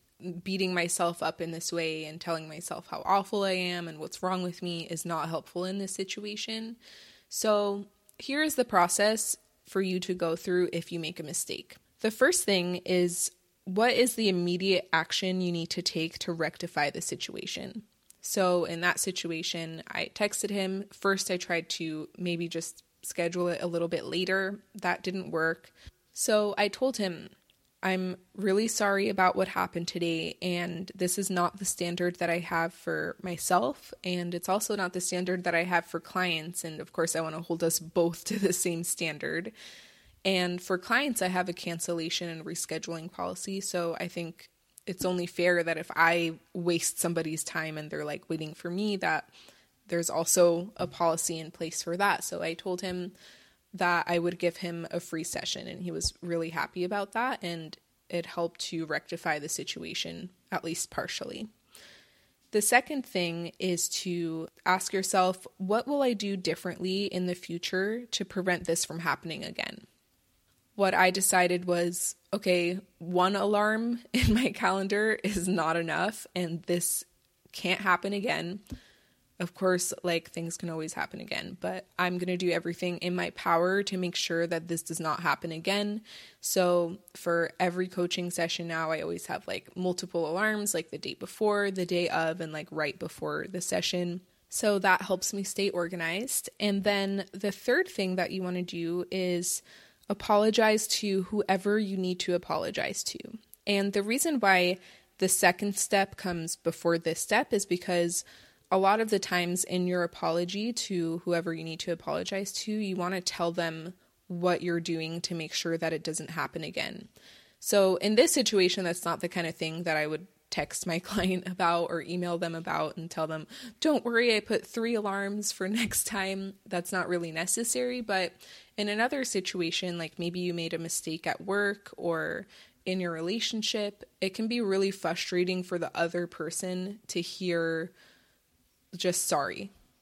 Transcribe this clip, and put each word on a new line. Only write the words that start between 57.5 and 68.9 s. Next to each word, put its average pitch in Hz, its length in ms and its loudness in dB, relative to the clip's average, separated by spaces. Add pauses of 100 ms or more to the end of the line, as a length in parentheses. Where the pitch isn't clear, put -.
it 170 160 -2
helped 170 360 -4
to 165 260 -4
rectify 151 520 -2
the 147 100 -6
situation, 165 840 -6 (200)
at - 140 -2
least 160 260 -4
partially. - 580 -6 (1040)
The 208 100 4
second 262 420 4
thing 170 540 -2
is 180 320 0
to 165 580 -2 (160)
ask 185 280 2
yourself, 185 540 2 (120)
"What 208 280 0
will 285 160 2
I 247 120 4
do 196 220 -4
differently 185 720 -2
in 180 200 -2
the 180 80 0
future 190 720 -4
to - 180 -4
prevent 180 420 -2
this - 180 2
from 165 160 -8